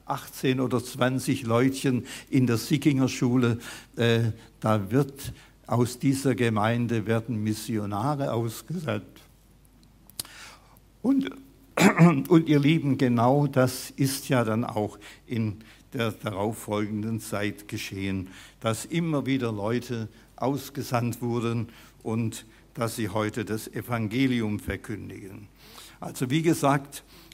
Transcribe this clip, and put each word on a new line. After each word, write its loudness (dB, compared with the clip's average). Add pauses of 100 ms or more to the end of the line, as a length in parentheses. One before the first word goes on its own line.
achtzehn -2
oder 0
zwanzig -2
Leutchen 2 (240)
in 4
der 4
Sickinger 2
Schule, 2 (360)
äh, 2 (280)
da 0
wird -2 (340)
aus 0
dieser 2
Gemeinde 0
werden -2
Missionare -2
ausgesandt. -4 (2000)
Und, 2 (440)
<clears throat> 6
und 8
ihr 6
Lieben, 4
genau 4
das 2
ist -2
ja 4
dann 0
auch -4 (260)
in -4 (360)
der -2
darauffolgenden -4
Zeit -6
geschehen, -6 (300)
dass -2
immer -2
wieder -2
Leute -4 (280)
ausgesandt -2
wurden -2 (340)
und -4 (300)
dass -4
sie -4
heute -2
das -6
Evangelium -2
verkündigen. -10 (500)
Also -6
wie 0
gesagt, 0 (300)